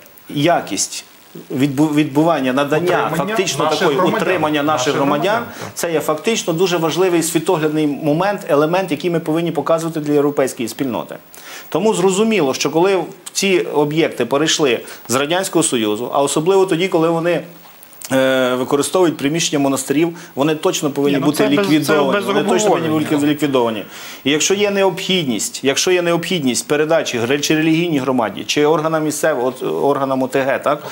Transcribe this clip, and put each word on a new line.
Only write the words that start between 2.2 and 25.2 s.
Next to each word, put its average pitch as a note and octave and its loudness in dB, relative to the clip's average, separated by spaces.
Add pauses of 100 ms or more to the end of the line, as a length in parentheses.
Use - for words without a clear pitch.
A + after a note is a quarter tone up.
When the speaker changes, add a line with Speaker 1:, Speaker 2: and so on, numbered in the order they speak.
Speaker 1:
надання C#3+ 0 (220)
Speaker 2:
Утримання D#3+ -2 (200)
Speaker 1:
фактично F3+ -2
Speaker 2:
наших D3+ 0
Speaker 1:
такої D3 2
Speaker 2:
громадян. F#3 2
Speaker 1:
утримання D#3 0
наших D3+ 0
Speaker 2:
Наших C3+ 0
Speaker 1:
громадян, D3 0
Speaker 2:
громадян, A#3+ -6
так. A2 -10
Speaker 1:
це E3+ -4
є D3+ 0
фактично E3 -2
дуже F3 2
важливий E3 2
світоглядний D#3 0
момент, D#3+ 0
елемент, E3 2
який F3+ -2
ми E3 0
повинні E3 -2
показувати E3 -2
для D3 -2
європейської C#3 0
спільноти. A2 -6 (540)
Тому - 2
зрозуміло, F#3 2
що - -2
коли F3+ 2 (300)
ці F#3+ 2 (140)
об'єкти D3 0
перейшли C#3 2 (280)
з A#2 0
Радянського D#3+ 0
Союзу, A2 -2
а C#3 2
особливо F3 2
тоді, F3+ 0
коли E3+ 2
вони, E3 0 (680)
е, C3 2
використовують C#3+ 0
приміщення D3 -2
монастирів, C#3 0 (180)
вони D3+ 0
точно D#3+ -2
повинні C#3 0
Speaker 3:
Ні, C#3+ 0
ну, D#3 -2
Speaker 1:
бути D3+ 2
Speaker 3:
це G#3 2
без, G3+ 0
це D3+ 2
Speaker 1:
ліквідовані. D3 2
Speaker 3:
без G3+ 0
Speaker 1:
Вони G3+ 0
точно G#3 2
повинні E3 2
Speaker 3:
обговорення. D3+ 0
Speaker 1:
бути C#3+ 0
ліквідовані. B2+ 0 (400)
І C3+ 0
якщо D3+ 0
є G3+ 2
необхідність, F3+ -2